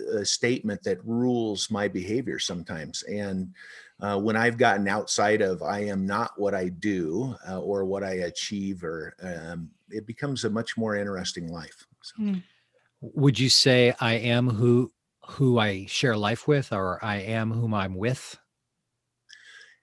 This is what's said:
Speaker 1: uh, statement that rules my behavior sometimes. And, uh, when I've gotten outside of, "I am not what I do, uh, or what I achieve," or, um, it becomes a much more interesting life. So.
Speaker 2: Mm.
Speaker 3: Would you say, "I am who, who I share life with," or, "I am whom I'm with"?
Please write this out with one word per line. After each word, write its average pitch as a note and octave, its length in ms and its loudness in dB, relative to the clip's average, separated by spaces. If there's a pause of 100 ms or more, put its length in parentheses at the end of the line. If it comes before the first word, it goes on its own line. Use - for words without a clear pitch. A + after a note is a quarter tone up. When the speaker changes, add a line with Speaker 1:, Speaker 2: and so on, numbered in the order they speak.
(200)
Speaker 1:
uh, G2+ 60 -2
statement G#2+ 580 -2
that F#2+ 220 -4
rules A#2 680 0
my G#2 160 0
behavior G2 520 -2
sometimes. E2+ 640 -6
And, F#2+ 500 -6 (480)
uh, G2+ 180 0
when G#2+ 180 0
I've A#2 200 2
gotten G2+ 300 4
outside G#2+ 540 2
of, F#2 220 0
"I G2+ 220 -2
am F#2+ 200 -2
not G2+ 340 -2
what G2+ 160 0
I F#2 140 -2
do, F#2 680 -2 (120)
uh, F#2 140 -6
or F#2+ 240 -2
what G2 180 -2
I F#2+ 100 -4
achieve," F#2 680 -6
or, D#2+ 380 -8
um, E2+ 500 -10 (180)
it G#2+ 160 -8
becomes B2 400 -6
a G#2+ 60 0
much A2+ 260 -4
more A2 180 0
interesting F#2 540 -4
life. E2 380 -14 (160)
So. - 160 -18
Speaker 2:
Mm. G3 240 -2 (580)
Speaker 3:
Would B2+ 380 2
you B2+ 100 4
say, B2 500 8
"I A#2 160 2
am A#2+ 340 2
who, A#2+ 440 4 (340)
who B2 320 4
I G2+ 260 0
share A2+ 320 2
life G#2+ 300 0
with," C#3+ 260 2
or, F#2+ 300 0
"I G#2 140 0
am A2 340 -2
whom A2+ 220 0
I'm F#2+ 220 -2
with"? A2+ 420 -4 (1500)